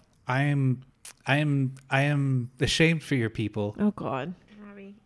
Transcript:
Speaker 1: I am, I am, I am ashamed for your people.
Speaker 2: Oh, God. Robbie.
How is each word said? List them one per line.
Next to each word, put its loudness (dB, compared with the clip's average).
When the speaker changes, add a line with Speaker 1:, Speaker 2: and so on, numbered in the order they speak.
Speaker 1:
I 2
am, 2
I 4
am, 0
I 2
am 0
ashamed 2
for 0
your 2
people. -4
Speaker 2:
Oh, 2
God. -6
Robbie. -20